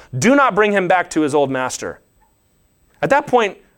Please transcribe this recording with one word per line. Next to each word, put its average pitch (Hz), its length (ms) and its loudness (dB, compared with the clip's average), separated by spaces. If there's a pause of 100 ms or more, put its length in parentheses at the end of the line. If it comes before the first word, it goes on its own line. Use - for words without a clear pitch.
(180)
do 214 180 4
not 262 200 2
bring 208 160 2
him 196 160 -2
back 175 240 0
to 160 100 0
his 143 120 -2
old 143 160 0
master. 127 520 -8 (1000)
At 156 80 0
that 277 180 0
point, 226 300 0 (200)